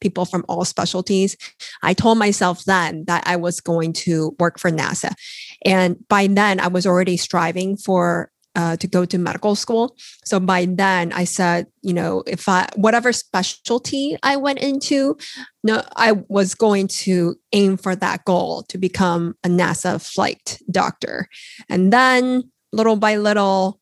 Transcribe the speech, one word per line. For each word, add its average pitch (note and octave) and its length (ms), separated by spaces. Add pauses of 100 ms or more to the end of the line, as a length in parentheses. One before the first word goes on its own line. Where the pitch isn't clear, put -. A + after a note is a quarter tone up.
people F3+ 240
from F3 240
all F3 160
specialties. F#3+ 720 (460)
I F#3 120
told A3+ 240
myself G3+ 460
then E3+ 420
that E3+ 180
I F3+ 120
was F3 240
going E3 320 (120)
to D#3+ 360
work E3+ 180
for F3+ 120
nasa. D#3+ 420 (520)
And F#3 320 (120)
by G3+ 180
then, G3 320
I F3 80
was F3+ 180
already F3+ 320
striving F3+ 600
for, F3 560 (240)
uh, E3 200
to F3+ 120
go F3+ 160
to F3+ 140
medical F#3+ 360
school. A3+ 400 (300)
So G3 160
by F3+ 260
then F#3 460
I F3+ 120
said, F3 440 (140)
you F#3+ 120
know, E3+ 320
if - 220
I, F#3 260
whatever A#3 380
specialty B3+ 1120
I C#4 120
went C#4 220
into, C#4 580 (460)
no, A3 220 (100)
I A3+ 180 (160)
was G3 280
going G3+ 320
to F3+ 480 (160)
aim G3 240
for F#3 180
that F#3 300
goal F3+ 400
to - 120
become F3+ 680
a F3+ 40
nasa F3+ 560
flight - 540 (140)
doctor. - 560 (400)
And F#3 240
then B3+ 580 (220)
little A3 240
by G#3+ 200
little, G3 640